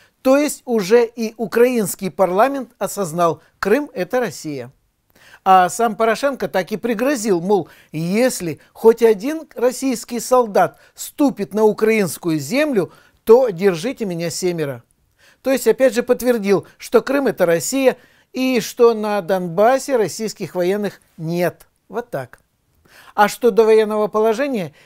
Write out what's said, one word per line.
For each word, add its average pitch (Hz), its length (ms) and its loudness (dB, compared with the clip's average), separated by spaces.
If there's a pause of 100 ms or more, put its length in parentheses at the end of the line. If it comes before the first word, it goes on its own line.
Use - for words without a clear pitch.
(220)
То 262 160 4
есть 294 280 -2
уже 226 400 2
и 220 320 -8
украинский 233 760 0
парламент 214 580 0 (100)
осознал, 170 600 -2 (180)
Крым — 269 340 0
это 190 260 -4
Россия. 143 520 -8 (800)
А 185 200 6
сам 226 260 -2
Порошенко 226 540 -2
так 185 240 -4
и 208 40 -4
пригрозил, 226 600 -2
мол, 180 300 0 (240)
если 175 640 -2 (140)
хоть 226 280 2
один 233 540 0
российский 247 640 -4
солдат 208 580 0 (160)
ступит - 600 -4
на 214 100 0
украинскую 202 720 0
землю, 214 540 -2 (320)
то 240 260 6
держите 190 540 -2
меня 170 260 -6
семеро. 156 540 -4 (580)
То 262 100 -2
есть 262 140 0
опять 233 280 4
же 240 100 0
подтвердил, 233 640 0 (100)
что - 240 0
Крым — 277 260 -2
это 185 180 0
Россия 220 500 0 (380)
и 254 260 -2
что 233 340 2
на 208 280 -4
Донбассе 190 720 0
российских 208 580 -4
военных 185 460 -2 (160)
нет. 170 520 -4 (200)
Вот 220 220 -10
так. 131 300 -10 (760)
А 208 140 4
что - 200 0
до 220 140 4
военного 214 460 2
положения 214 640 -2 (120)